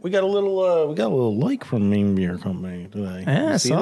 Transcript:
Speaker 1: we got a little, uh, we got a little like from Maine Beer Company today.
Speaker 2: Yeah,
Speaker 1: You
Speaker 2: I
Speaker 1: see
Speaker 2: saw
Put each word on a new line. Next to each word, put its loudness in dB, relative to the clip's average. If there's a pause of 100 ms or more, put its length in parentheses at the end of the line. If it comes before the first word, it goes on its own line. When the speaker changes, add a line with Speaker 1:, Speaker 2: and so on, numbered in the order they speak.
Speaker 1:
we -6
got 2
a 2
little, 0
uh, 2
we -4
got 0
a 0
little 2
like 0
from 0
Maine 2
Beer 0
Company -8
today. -8
Speaker 2:
Yeah, 0
Speaker 1:
You 0
Speaker 2:
I 0
Speaker 1:
see 0
Speaker 2:
saw 2